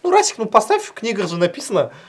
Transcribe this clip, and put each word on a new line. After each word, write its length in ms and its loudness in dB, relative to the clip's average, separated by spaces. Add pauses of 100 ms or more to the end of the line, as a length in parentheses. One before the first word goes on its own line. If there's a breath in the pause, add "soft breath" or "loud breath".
Ну, 80 0
Расик, 260 2
ну 80 -4
поставь, 380 2
в 80 -16
книгах 360 -4
же 100 -6
написано 520 0 (180 soft breath)